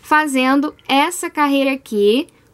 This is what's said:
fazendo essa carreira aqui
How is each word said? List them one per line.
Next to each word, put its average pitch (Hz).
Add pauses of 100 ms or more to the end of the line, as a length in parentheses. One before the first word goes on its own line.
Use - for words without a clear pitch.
fazendo 277 (140)
essa 320
carreira 277
aqui 233 (260)